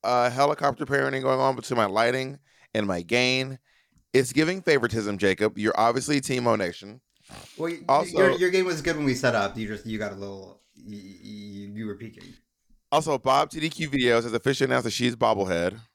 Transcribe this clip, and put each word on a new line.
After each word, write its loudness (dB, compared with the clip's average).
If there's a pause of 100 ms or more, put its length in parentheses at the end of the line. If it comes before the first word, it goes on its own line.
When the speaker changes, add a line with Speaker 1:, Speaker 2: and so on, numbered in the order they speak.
Speaker 1:
uh, 2
helicopter 0
parenting 0
going 0
on 2
between -4
my 4
lighting 0 (340)
and 0
my -2
gain, 0 (520)
it's 2
giving 0
favoritism, 0
Jacob. 2
You're 0
obviously 2
Team -2
O 4
Nation. -8 (580)
Speaker 2:
Well, -6
y-, -10
Speaker 1:
Also 2
Speaker 2:
your, 6
your 2
game 2
was -4
good -2
when -2
we 2
set 0
up. 0
You -6
just, -10
you -6
got -6
a -12
little, -14 (160)
y-, -18
y-, -16
you -8
were -8
peeking. -18 (580)
Speaker 1:
Also, 2
Bob 2
T -6
D -2
Q -6
Videos 4
has -4
officially 0
announced 2
that -2
she's 0
bobblehead. 0 (160)